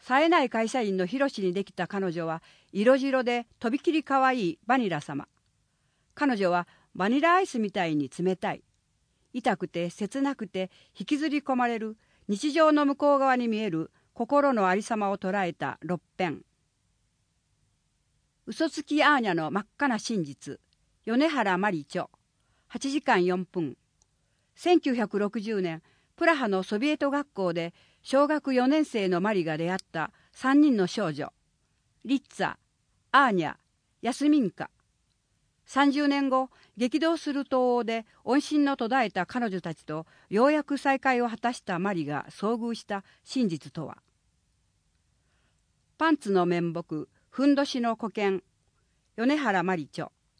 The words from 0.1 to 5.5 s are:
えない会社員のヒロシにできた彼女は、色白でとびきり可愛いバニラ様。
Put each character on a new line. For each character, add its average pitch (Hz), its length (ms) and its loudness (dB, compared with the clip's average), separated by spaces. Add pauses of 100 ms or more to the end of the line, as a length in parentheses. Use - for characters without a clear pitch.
え 330 40 4
な 330 140 4
い 254 60 0
会 226 200 -2
社 262 120 -2
員 202 160 -2
の 185 100 0
ヒ 202 120 -4
ロ 277 100 0
シ - 140 -10
に 185 100 0
で 190 120 -4
き - 80 -20
た 180 140 -6
彼 196 240 -4
女 165 160 -6
は、 165 160 -6 (300)
色 233 240 6
白 262 260 0
で 240 240 -2 (120)
と 233 120 -4
び 262 80 0
き - 140 0
り 311 100 2
可 269 220 2
愛 254 260 2
い - 160 -8
バ 254 120 4
ニ 233 100 0
ラ 160 120 -4
様。 143 280 -10 (840)